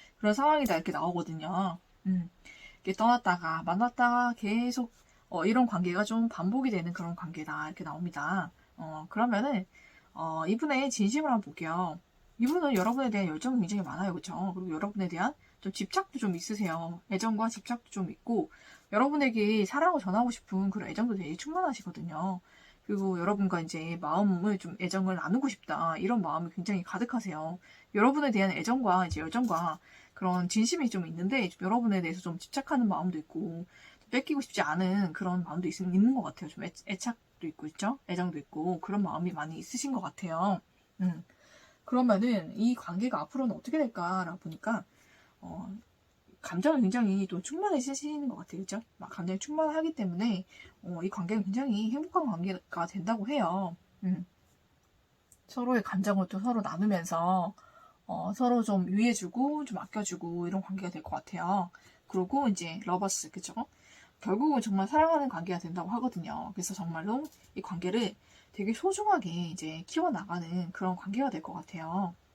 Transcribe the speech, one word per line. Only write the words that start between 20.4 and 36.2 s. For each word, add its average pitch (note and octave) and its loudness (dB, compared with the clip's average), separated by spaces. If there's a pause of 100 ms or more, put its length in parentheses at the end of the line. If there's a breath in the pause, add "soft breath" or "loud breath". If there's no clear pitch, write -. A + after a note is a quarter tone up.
그런 G3 -4
애정도 A3 0
되게 E3+ -4
충만하시거든요. F#3 -4 (460 soft breath)
그리고 F#3+ 0
여러분과 F#3+ 2
이제 E3 -6
마음을 F#3+ 4
좀 E3+ -10
애정을 F#3 0
나누고 A3+ 2
싶다. D#3+ -2
이런 G3 2
마음이 E3 -2
굉장히 F3+ -2
가득하세요. F3+ -4 (380 loud breath)
여러분에 C#4 6
대한 G3 4
애정과 F#3 2
이제 D#3 -4
열정과 E3+ 0 (340 loud breath)
그런 F3+ 2
진심이 A#3+ 4
좀 F#3 0
있는데, F#3 0
좀 - -6
여러분에 G#3+ 4
대해서 F3 -2
좀 E3+ -6
집착하는 C#4 0
마음도 F3 0
있고, E3 -8 (340 loud breath)
좀 - -20
뺏기고 C#4 0
싶지 - -2
않은 F#3 0
그런 F3+ -2
마음도 F3 -4
있-, - -4
있는 F#3+ 6
것 B3 0